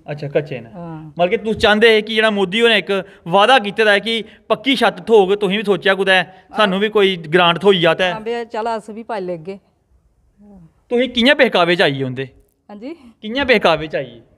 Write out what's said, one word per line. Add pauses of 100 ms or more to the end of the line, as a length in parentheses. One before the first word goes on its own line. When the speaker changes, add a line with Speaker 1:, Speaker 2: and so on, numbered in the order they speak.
Speaker 1:
अच्छा,
कच्चे
न।
Speaker 2:
हां।
Speaker 1:
मतलब
कि
तुस
चांह्दे
हे
कि
जेह्ड़ा
मोदी
होरें
इक (220)
वादा
कीते
दा
ऐ
कि (240)
पक्की
छत्त
थ्होग,
तुसीं
बी
सोचेआ
कुतै
Speaker 2:
हां।
Speaker 1:
सानू
बी
कोई
ग्रांट
थ्होई
जा
ते?
Speaker 2:
हां,
भैया,
चल
अस
बी
पाई
लैगे। (1300)
Speaker 1:
तुसीं
कि'यां
बहकावे
च
आई
गे
उं'दे? (460)
Speaker 2:
हां
जी। (320)
Speaker 1:
कि'यां
बहकावे
च
आई
गे? (160)